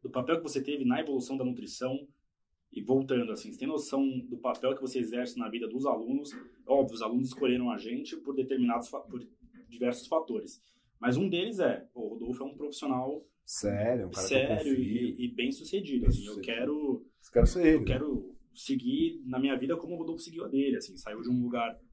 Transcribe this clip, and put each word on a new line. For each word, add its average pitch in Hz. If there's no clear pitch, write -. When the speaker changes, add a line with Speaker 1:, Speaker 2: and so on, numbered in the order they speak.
Speaker 1:
do 127
papel 131
que 165
você 139
teve 139
na 123
evolução 135
da 131
nutrição? 127
E 104
voltando, 127
assim, 104
você -
tem 135
noção 147
do -
papel 127
que 131
você 131
exerce 120
na 113
vida 113
dos 127
alunos? 127
Óbvio, 127
os 110
alunos 120
escolheram 127
a 110
gente 120
por 139
determinados 127
fa-, 139
por -
diversos 247
fatores. -
Mas 123
um 185
deles 196
é, -
pô, 123
o -
Rodolfo 120
é -
um 151
profissional 139
Speaker 2:
Sério, 104
um -
cara 95
que 135
eu 135
Speaker 1:
sério 139
Speaker 2:
confio. 127
Speaker 1:
e, 120
e 120
bem 120
sucedido, 139
assim, 104
eu 107
Speaker 2:
Sucedido. 101
Speaker 1:
quero, 143
Speaker 2:
Eu -
quero 120
ser 180
ele, 156
Speaker 1:
eu 143
Speaker 2:
né? 107
Speaker 1:
quero 131
seguir 139
na 127
minha 135
vida 135
como 170
o 170
Rodolfo -
seguiu 165
a -
dele, 135
assim, 92
saiu 107
de 120
um 123
lugar 120